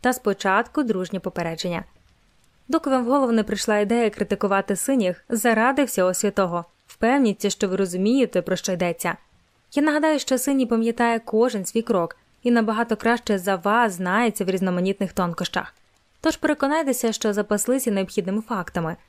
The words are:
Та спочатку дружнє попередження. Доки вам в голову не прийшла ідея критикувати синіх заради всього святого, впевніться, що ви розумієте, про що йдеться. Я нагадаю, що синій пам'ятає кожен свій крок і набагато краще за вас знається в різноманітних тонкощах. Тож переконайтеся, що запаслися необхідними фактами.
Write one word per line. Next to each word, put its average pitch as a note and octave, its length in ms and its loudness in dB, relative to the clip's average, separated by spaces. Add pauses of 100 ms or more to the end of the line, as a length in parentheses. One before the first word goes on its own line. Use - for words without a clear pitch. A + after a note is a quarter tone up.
Та B3+ 120 2
спочатку G3+ 680 0
дружнє F#3+ 360 -4
попередження. E3+ 640 -6 (840)
Доки D#4 220 0
вам B3+ 160 2
в - 20 -2
голову C4 240 2
не A3 120 2
прийшла G#3+ 340 0
ідея A3 320 2
критикувати G3 680 -2
синіх G3+ 540 -2
заради A#3 540 2
всього F#3 300 2
святого, F3+ 520 -2 (220)
впевніться, A3+ 640 2
що G3 180 -2
ви F#3 80 -2
розумієте, F#3+ 680 2
про F#3 140 -2
що - 160 -4
йдеться. F3 460 -2 (560)
Я C#4+ 100 2
нагадаю, D4+ 360 2
що - 180 0
синій C4+ 280 2
пам'ятає A#3 540 0
кожен A3 460 0
свій - 160 -2
крок F#3 360 -2 (260)
і A#3+ 80 2
набагато A3+ 440 2
краще A#3 420 0
за F#3+ 180 0
вас G#3 380 2
знається F#3+ 520 0
в F#3 40 0
різноманітних F#3 640 0
тонкощах. F3 600 -4 (480)
Тож D#4 160 0
переконайтеся, C#4+ 720 0
що G#3 220 -2
запаслися G#3+ 580 -2
необхідними G3 500 -2
фактами. F3 540 -6 (120)